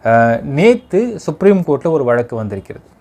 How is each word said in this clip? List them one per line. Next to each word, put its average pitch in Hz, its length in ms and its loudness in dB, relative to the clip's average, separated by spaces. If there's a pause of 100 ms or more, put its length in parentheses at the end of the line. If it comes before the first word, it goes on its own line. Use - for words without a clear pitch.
ஆ, 117 380 4
நேத்து 208 760 0
சுப்ரீம் 185 420 0
கோர்ட்ல 156 300 -2
ஒரு 147 120 0
வழக்கு 120 320 -2
வந்திருக்கிறது. 101 500 -10 (160)